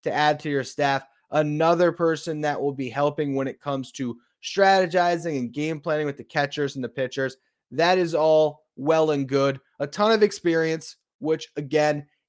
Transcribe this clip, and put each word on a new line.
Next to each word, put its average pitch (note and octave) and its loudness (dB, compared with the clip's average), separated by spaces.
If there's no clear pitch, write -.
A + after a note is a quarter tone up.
to D#3 -4
add D3+ 2
to D3+ -6
your C#3 0
staff, C#3 -2
another D#3+ 2
person D#3+ -2
that D3 -2
will C#3+ -2
be C3 -8
helping C#3+ -2
when C3+ -2
it B2+ -10
comes C3+ -6
to A#2+ -8
strategizing F3 2
and A#2+ -6
game D3+ -6
planning D3+ -2
with C#3+ -6
the A#2 -14
catchers C#3+ -4
and C3 -8
the A#2 -6
pitchers. C3 -6
That E3+ 2
is E3+ 0
all D#3 2
well D#3 2
and C#3+ 0
good. C#3 0
A C#3+ -4
ton G#3 0
of G#3+ 4
experience, E3 0
which, D#3 -4
again, D3 0